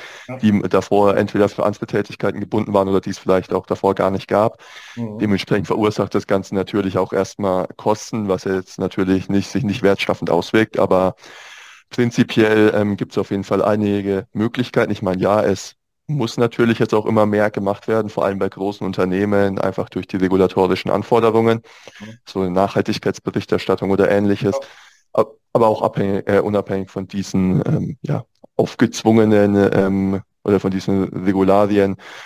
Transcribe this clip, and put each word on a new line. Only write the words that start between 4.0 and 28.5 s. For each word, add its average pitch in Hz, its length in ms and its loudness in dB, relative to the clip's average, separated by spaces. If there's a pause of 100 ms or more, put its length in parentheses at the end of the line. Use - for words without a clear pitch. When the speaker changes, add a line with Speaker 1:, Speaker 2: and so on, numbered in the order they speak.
Speaker 2:
nicht 95 180 -6
gab. 104 340 0 (340)
Speaker 1:
Mhm. 110 240 -8
Speaker 2:
Dementsprechend 101 460 0
verursacht 107 480 0
das 101 120 -2
Ganze 98 280 -2
natürlich 95 440 -2
auch 92 140 -2
erstmal 95 640 -2
Kosten, 107 520 -4
was 92 160 -2
jetzt 95 340 -4
natürlich 95 500 0
nicht, 98 220 0
sich 95 140 -2
nicht 101 180 -4
wertschaffend 92 480 0
auswirkt, 110 480 0
aber 92 380 2 (760)
prinzipiell, 110 840 2
ähm, 104 220 0
gibt's - 220 -8
auf 95 120 -4
jeden 98 140 -4
Fall 98 180 0
einige 101 720 0
Möglichkeiten. 113 600 -2
Ich - 100 -8
meine, 92 180 -2
ja, 101 220 2
es - 320 -2 (320)
muss 135 300 -6
natürlich 117 420 0
jetzt 113 160 0
auch 107 120 0
immer 110 200 4
mehr 104 240 2
gemacht 101 380 -4
werden, 110 220 -2
vor - 140 -4
allem 98 140 -2
bei 98 100 -2
großen 101 380 -6
Unternehmen, 98 720 0
einfach 95 300 -4
durch 90 180 -8
die - 120 -6
regulatorischen 92 720 2
Anforderungen. 113 720 2 (380)
Speaker 1:
Mhm. 110 260 -18
Speaker 2:
So 98 140 -6
eine 92 100 -2
Nachhaltigkeitsberichterstattung 95 1400 -2
oder 98 200 2
Ähnliches. 101 500 0
Speaker 1:
Ja. - 80 -14 (440)
Speaker 2:
Ab-, - 240 -2 (160)
aber 117 160 4
auch 107 140 0
abhängig, 98 460 -2
äh, 101 120 4
unabhängig 98 500 -2
von 95 180 -8
diesen, 95 580 0
ähm, - 360 -2
ja, - 220 -6 (320)